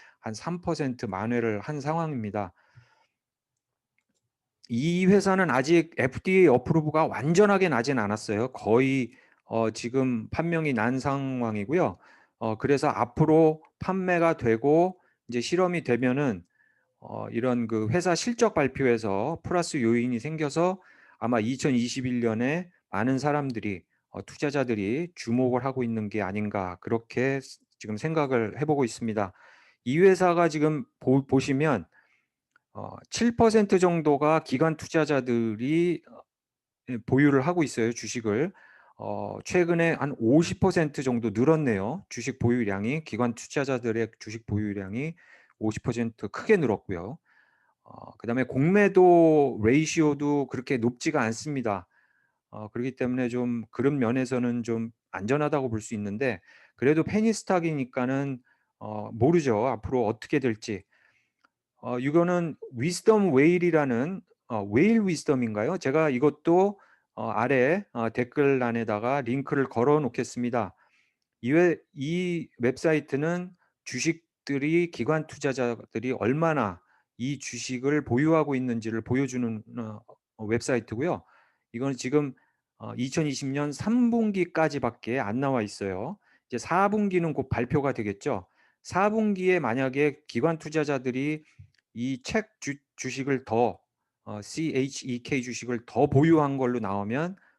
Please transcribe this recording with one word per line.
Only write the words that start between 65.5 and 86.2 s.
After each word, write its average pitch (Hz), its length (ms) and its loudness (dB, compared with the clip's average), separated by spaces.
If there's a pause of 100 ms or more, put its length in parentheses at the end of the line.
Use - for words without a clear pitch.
제가 156 320 0
이것도, 165 680 2 (360)
어, 110 160 -6
아래, 131 600 2
어, 117 180 -4
댓글란에다가 123 1120 0
링크를 131 460 -2
걸어 143 320 2
놓겠습니다. 120 760 -4 (680)
이 120 100 -2
웹-, 170 320 2 (100)
이 170 540 -4 (100)
웹사이트는 156 960 -2 (300)
주식들이, 156 1080 -2
기관 156 360 -2
투자자들이 120 880 -4
얼마나 127 680 0 (380)
이 135 200 -6
주식을 131 640 -4
보유하고 147 500 2
있는지를 117 480 -4
보여주는, 123 600 -2 (160)
어, 107 220 -12 (380)
어, 110 60 -10
웹사이트고요. 117 800 -2 (500)
이거는 131 240 -4
지금, 135 380 4 (440)
어, 110 180 -12
이천이십 135 520 -2
년 147 240 -2
삼 233 380 2
분기까지밖에 160 1080 0
안 110 200 -2
나와 135 220 0
있어요. 101 560 -6 (300)